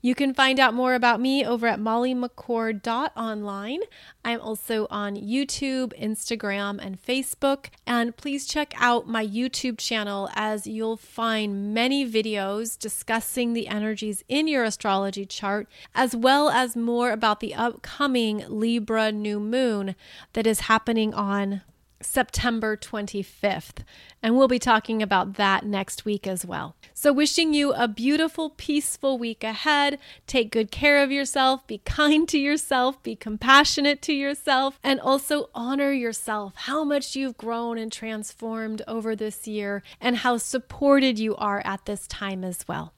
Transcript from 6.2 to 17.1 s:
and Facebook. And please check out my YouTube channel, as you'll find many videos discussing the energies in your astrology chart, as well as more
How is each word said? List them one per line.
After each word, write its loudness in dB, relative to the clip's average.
and -10
Facebook. -2
And 0
please -6
check -2
out 2
my -2
YouTube -2
channel, -4
as -4
you'll -4
find -4
many 2
videos -2
discussing -2
the -2
energies -4
in 2
your 2
astrology -2
chart, -4
as 2
well 4
as 0
more 0